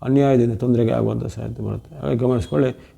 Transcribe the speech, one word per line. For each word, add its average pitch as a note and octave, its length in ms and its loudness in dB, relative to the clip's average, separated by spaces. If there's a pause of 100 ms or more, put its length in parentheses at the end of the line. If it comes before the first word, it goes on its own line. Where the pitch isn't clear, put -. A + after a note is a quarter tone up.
ಅನ್ಯಾಯದಿಂದ C3 520 2
ತೊಂದರೆಗೆ A#2 380 2
ಆಗುವಂಥ A#2 340 0
ಸಾಧ್ಯತೆ A2+ 380 -8
ಬರುತ್ತೆ. G#2+ 320 -8
ಹಾಗಾಗಿ C#3 240 -2
ಗಮನಿಸ್ಕೊಳ್ಳಿ, B2+ 800 -2